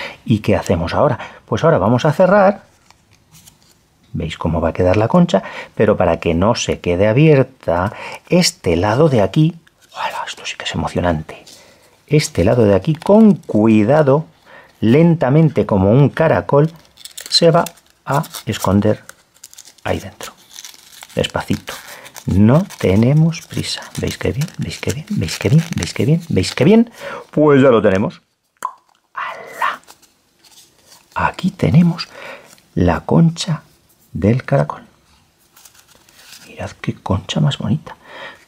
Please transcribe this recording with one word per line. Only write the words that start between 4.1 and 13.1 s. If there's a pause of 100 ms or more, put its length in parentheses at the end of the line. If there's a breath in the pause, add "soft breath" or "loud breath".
¿Veis
cómo
va
a
quedar
la
concha? (320 loud breath)
Pero
para
que
no
se
quede
abierta, (360 loud breath)
este
lado
de
aquí, (400)
¡Hala!
Esto
sí
que
es
emocionante. (600 soft breath)
Este
lado
de
aquí,
con